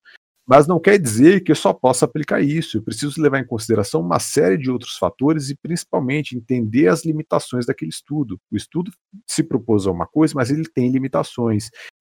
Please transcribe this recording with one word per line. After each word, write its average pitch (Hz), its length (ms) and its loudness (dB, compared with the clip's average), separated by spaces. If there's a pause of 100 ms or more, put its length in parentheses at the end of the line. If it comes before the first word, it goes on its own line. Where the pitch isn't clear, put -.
(460)
Mas 139 220 8
não 175 120 2
quer 196 200 4
dizer 147 440 6
que - 80 2
eu - 40 2
só - 180 2
possa 127 320 2
aplicar - 340 -2
isso. 147 380 -2
Eu 107 60 -6
preciso 139 360 -6
levar 135 200 2
em 123 80 -6
consideração 113 520 -2
uma 165 200 0
série 175 380 0
de 131 120 -4
outros 120 260 -6
fatores 139 540 -2
e, 143 80 -10
principalmente, 143 800 -6
entender 120 500 0
as 170 160 0
limitações 151 640 -4
daquele 135 240 -6
estudo. 127 500 -8 (100)
O 110 60 -6
estudo 175 360 -6 (340)
se - 180 -2
propôs 110 440 -2
a 92 40 2
uma 85 140 -4
coisa, 151 300 0
mas 131 160 -2
ele 156 120 -2
tem 127 260 -2
limitações. 127 800 -2 (320)